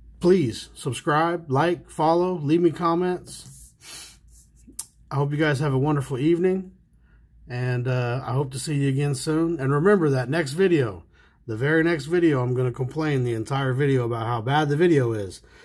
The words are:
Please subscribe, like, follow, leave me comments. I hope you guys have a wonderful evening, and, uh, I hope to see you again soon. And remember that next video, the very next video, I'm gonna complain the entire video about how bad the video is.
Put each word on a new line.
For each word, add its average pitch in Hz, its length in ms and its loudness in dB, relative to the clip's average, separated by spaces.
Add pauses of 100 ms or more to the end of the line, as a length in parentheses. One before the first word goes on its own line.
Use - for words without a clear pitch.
(200)
Please 165 560 2
subscribe, 160 720 -2
like, 151 400 0
follow, 175 440 2
leave 160 280 0
me 175 80 4
comments. 175 1000 -4 (1400)
I 135 60 -6
hope 143 160 0
you 147 60 -4
guys 147 220 2
have 147 140 0
a 131 60 2
wonderful 143 400 0
evening, 180 520 2 (760)
and, 123 380 -2
uh, 123 360 -2
I 120 100 -6
hope 131 180 -2
to 135 80 -10
see 151 160 -4
you 139 140 0
again 139 260 0
soon. 160 440 -2
And 135 140 0
remember 165 380 4
that 127 180 -2
next 151 240 -2
video, 147 500 0 (440)
the 110 100 -6
very 156 260 2
next 165 220 0
video, 160 360 2
I'm 123 120 -2
gonna 127 180 0
complain 135 520 -2
the 120 100 -2
entire 131 400 -2
video 135 320 2
about 113 220 -2
how 120 140 -2
bad 143 280 0
the 143 80 0
video 147 360 4
is. 101 280 -8 (240)